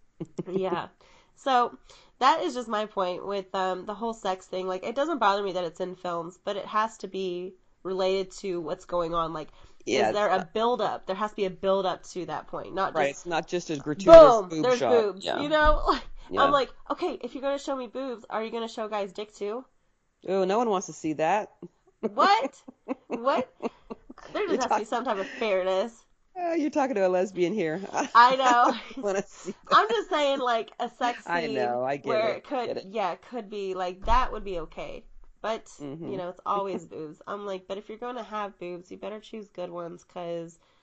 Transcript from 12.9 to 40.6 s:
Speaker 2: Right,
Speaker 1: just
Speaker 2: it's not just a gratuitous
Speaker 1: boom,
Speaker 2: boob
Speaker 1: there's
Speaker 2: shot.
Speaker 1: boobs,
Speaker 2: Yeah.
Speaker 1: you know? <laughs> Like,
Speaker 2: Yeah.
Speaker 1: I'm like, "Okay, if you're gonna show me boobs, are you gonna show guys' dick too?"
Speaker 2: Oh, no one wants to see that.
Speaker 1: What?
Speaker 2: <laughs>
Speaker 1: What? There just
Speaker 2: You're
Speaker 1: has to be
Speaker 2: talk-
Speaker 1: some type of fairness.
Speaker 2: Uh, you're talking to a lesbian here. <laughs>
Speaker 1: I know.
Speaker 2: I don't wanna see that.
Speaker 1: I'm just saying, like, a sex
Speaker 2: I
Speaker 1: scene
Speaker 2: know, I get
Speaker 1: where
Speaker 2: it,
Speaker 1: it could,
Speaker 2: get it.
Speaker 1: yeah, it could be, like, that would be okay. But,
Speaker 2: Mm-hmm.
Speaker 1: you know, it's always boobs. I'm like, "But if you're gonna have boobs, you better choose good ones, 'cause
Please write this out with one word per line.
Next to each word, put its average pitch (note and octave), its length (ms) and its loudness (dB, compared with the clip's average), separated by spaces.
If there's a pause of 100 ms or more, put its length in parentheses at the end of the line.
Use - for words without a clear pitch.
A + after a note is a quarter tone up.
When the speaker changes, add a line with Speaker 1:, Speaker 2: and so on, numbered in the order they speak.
Speaker 2:
Right, C#3+ 160 2
Speaker 1:
just - 0 -
Speaker 2:
it's - 160 -12
not E3 220 -2
just F3 220 -4
a D#3 60 -2
gratuitous A3+ 640 12
Speaker 1:
boom, F3+ 80 -6
Speaker 2:
boob D#3+ 140 -4
Speaker 1:
there's B3 200 2
Speaker 2:
shot. A#3 280 4
Speaker 1:
boobs, F#3+ 140 -12
Speaker 2:
Yeah. C2 100 -2
Speaker 1:
you D4 140 -2
know? D4+ 360 4
<laughs> - 40 0
Like, C#4+ 160 0 (240)
Speaker 2:
Yeah. - 160 0
Speaker 1:
I'm C#4+ 80 4
like, C4+ 180 2 (200)
"Okay, D4 320 -4
if A#3+ 120 -10
you're B3+ 80 -10
gonna C#4 160 -2
show C#4 180 -4
me B3 120 -8
boobs, B3 420 -8
are A3 140 -4
you A3+ 80 -6
gonna A3+ 160 -6
show A3+ 200 -8
guys' G3+ 240 -6
dick G#3 220 -10
too?" G#3+ 300 -6 (600)
Speaker 2:
Oh, F#3+ 180 2
no G3 140 2
one A#3+ 120 0
wants F#3+ 180 -2
to E3 40 -12
see D#3 220 -4
that. E3+ 380 0 (480)
Speaker 1:
What? E4+ 640 2 (240)
Speaker 2:
<laughs> C4 80 -6 (140)
Speaker 1:
What? C4 440 -2 (800)
There G4 140 -2
just E4+ 40 -2
Speaker 2:
You're C4 100 0
Speaker 1:
has A3+ 120 0
to G#3+ 40 2
be G#3 80 -2
Speaker 2:
talk- - 0 -
Speaker 1:
some A#3+ 200 -4
type A3+ 140 -2
of F#3+ 100 -6
fairness. F#3+ 760 -2 (340)
Speaker 2:
Uh, E4+ 140 -2
you're D4+ 180 0
talking C4+ 240 0
to F#3+ 120 2
a - 20 4
lesbian F#3 440 0
here. E3+ 360 -2
<laughs> - 40 -14 (220)
Speaker 1:
I B3 220 8
know. C4 80 0
Speaker 2:
I A#3+ 360 4 (140)
don't C4+ 80 -10
wanna G3 240 -2
see - 280 -14 (140)
that. - 100 6
Speaker 1:
I'm G#4 100 4
just A4 220 -2
saying, C#4+ 300 0
like, A3+ 400 -2
a A#3+ 100 -4
sex - 360 -6
Speaker 2:
I E3+ 200 -2
Speaker 1:
scene - 20 -4
Speaker 2:
know, B2 360 -2
I C#3 120 -2
get - 220 -2
Speaker 1:
where - 60 2
Speaker 2:
it, - 140 -2
Speaker 1:
it - 60 -18
could, B3 260 -4
Speaker 2:
get B3 80 -4
it. D3+ 120 -12
Speaker 1:
yeah, F#3+ 220 -2
it F#3+ 100 -12
could A3 280 -12
be, G3 240 -6
like, F#3 320 -6
that A#3+ 260 4
would G#3+ 120 -10
be F#3+ 160 -6
okay. D#3 440 -12 (360)
But, G#3+ 300 -8 (100)
Speaker 2:
Mm-hmm. D3 240 -12
Speaker 1:
you G3 120 -8
know, F3+ 140 -8
it's - 160 -18
always G3 400 -4
boobs. D#3 400 -14
I'm G3+ 200 -10
like, F#3 220 -8
"But G3 100 -8
if G#3+ 100 -18
you're G#3+ 100 -14
gonna A#3+ 260 -10
have G#3 340 -10
boobs, F3 320 -12
you F#3+ 80 -16
better G3+ 220 -12
choose G#3+ 280 -16
good F3+ 220 -10
ones, E3+ 340 -12
'cause E3+ 540 -10 (240)